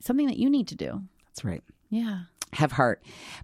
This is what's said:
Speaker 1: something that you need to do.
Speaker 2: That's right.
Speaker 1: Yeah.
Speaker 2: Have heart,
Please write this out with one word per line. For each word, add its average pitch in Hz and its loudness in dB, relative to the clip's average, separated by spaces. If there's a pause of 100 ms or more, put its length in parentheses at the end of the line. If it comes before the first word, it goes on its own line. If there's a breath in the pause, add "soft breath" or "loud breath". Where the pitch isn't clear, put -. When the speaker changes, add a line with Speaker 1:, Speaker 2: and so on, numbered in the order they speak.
Speaker 1:
something 277 2
that 262 0
you 262 4
need 269 2
to - -12
do. - -6 (240)
Speaker 2:
That's - -16
right. 87 -2 (280)
Speaker 1:
Yeah. 214 -2 (320)
Speaker 2:
Have 151 2
heart, 123 2 (420 loud breath)